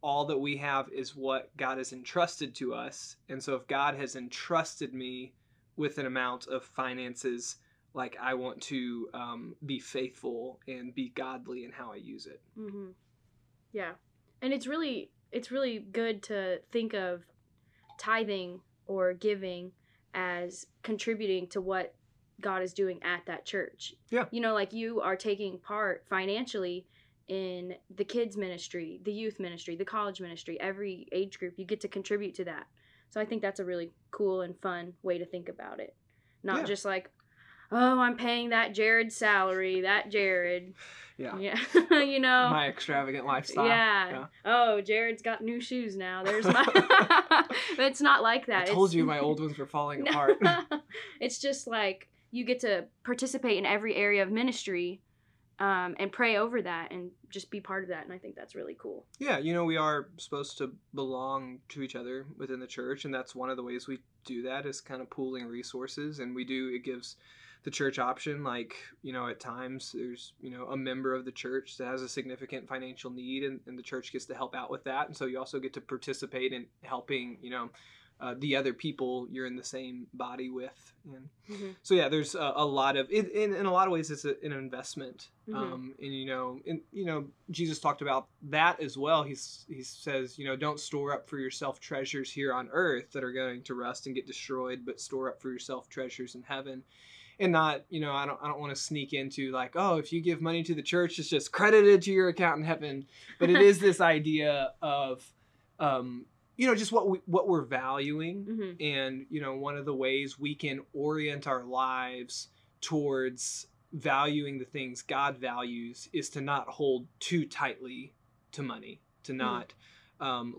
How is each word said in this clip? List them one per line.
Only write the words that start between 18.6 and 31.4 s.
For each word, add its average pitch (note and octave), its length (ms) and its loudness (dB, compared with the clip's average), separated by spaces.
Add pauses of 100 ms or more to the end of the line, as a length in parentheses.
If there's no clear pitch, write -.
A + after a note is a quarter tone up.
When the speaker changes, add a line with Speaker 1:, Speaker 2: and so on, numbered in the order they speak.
Speaker 2:
or F#3 260 2
giving F#3 580 -2 (420)
as F3+ 520 -4 (180)
contributing G3+ 640 -2
to G3 140 -4
what F#3 320 -2 (480)
God F#3 200 0
is F#3 120 -2
doing F#3 300 0
at F3 220 -2
that E3+ 200 -8
church. - 480 -6 (160)
Speaker 1:
Yeah. A#3 220 2
Speaker 2:
You A#3 100 -2
know, A3+ 120 2
like, G3 200 0
you A3+ 280 -2
are F#3+ 140 0
taking G3 440 -2
part G#3 500 -4
financially F#3+ 760 -2 (420)
in F#3 460 -6 (200)
the G3 120 -2
kids A3+ 320 -2
ministry, F3+ 680 -6
the G3+ 80 -2
youth G#3+ 280 -6
ministry, F3 360 -6
the F3 80 -6
college G3+ 380 -4
ministry, E3+ 400 -8
every F#3+ 500 -6
age F#3+ 280 -2
group, F3+ 180 -8